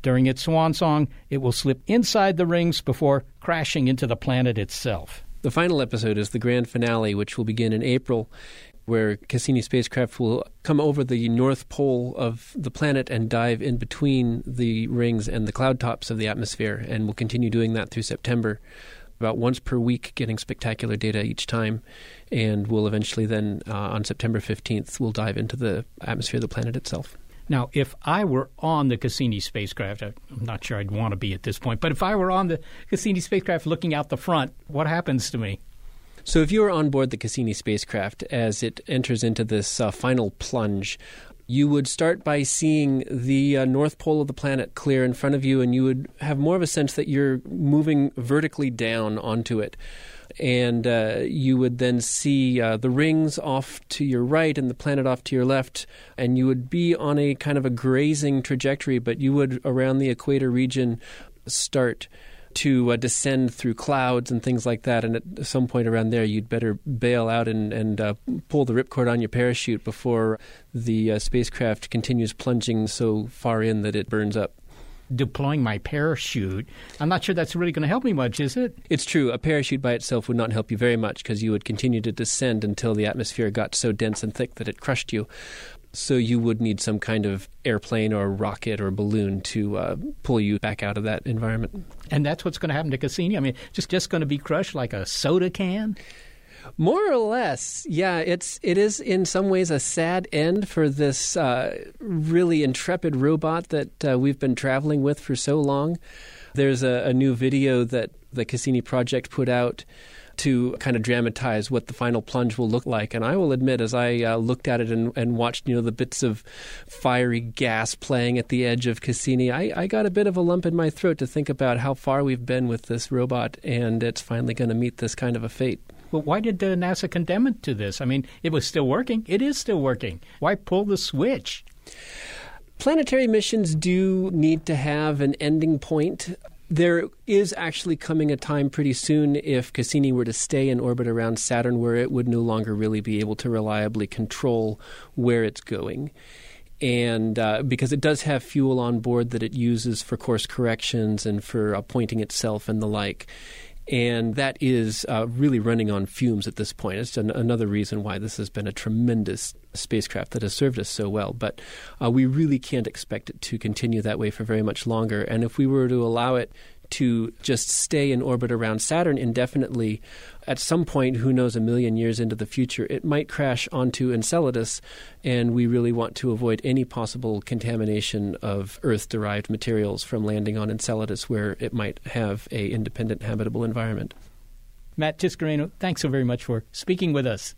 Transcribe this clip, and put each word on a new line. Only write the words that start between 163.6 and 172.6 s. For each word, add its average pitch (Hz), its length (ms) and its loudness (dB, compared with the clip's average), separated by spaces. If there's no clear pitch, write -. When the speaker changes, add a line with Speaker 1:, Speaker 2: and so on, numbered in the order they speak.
Speaker 2:
that 107 160 -2
way 107 100 0
for 110 140 -8
very 110 180 0
much 107 240 -2
longer. 110 380 0
And 113 200 0
if 117 140 -2
we 135 80 4
were 131 220 4
to 123 180 2
allow 120 300 2
it 120 160 -2
to 117 400 0
just 123 260 0
stay 143 420 0
in 123 80 2
orbit 123 320 0
around 110 280 0
Saturn 160 360 2
indefinitely, 120 840 0
at 139 100 -2
some - 280 0
point, 131 320 2
who 131 140 2
knows, 123 240 2
a 117 40 0
million 117 380 2
years 113 220 2
into 110 160 0
the 107 120 -6
future, - 420 -2